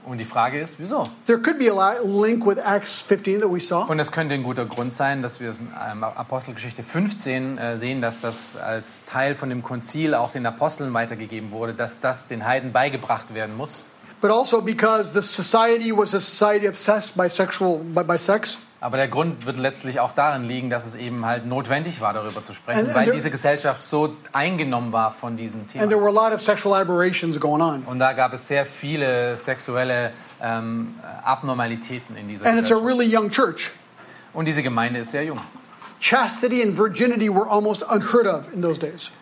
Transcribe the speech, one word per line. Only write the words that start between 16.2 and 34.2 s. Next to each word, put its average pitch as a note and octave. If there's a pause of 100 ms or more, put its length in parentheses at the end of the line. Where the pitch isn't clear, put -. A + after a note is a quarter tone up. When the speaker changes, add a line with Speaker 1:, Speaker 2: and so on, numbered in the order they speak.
Speaker 2:
obsessed G#3
by F3+
sexual, F3+
by, E3
by E3+
sex. G3+ (220)
Speaker 1:
Aber B2
der C3+
Grund C3
wird B2
letztlich B2+
auch B2
darin C#3+
liegen, B2+
dass A#2+
es A#2
eben A#2+
halt A#2
notwendig C3
war, G#2+
darüber G#2+
zu -
sprechen, A#2+
Speaker 2:
And, A3+
and -
Speaker 1:
weil A3
Speaker 2:
there A#3
Speaker 1:
diese D3
Gesellschaft C#3+
so D3+ (160)
eingenommen C#3
war A2+
von A#2
diesen A2+
Speaker 2:
And G#2
there G#3+
Speaker 1:
Themen. G#3
Speaker 2:
were G#3
a -
lot A3
of A3
sexual G3+
aberrations F3
going D3
on. D3
Speaker 1:
Und B2+
da C3
gab B2+
es B2
sehr C#3
viele B2+
sexuelle, B2 (300)
ähm, A2+ (280)
Abnormalitäten B2
in G#2
dieser G#2
Speaker 2:
And A#3
it's A3+
a A3+
Speaker 1:
Gesellschaft. A3+ (140)
Speaker 2:
really A3+
young G#3
church. - (600)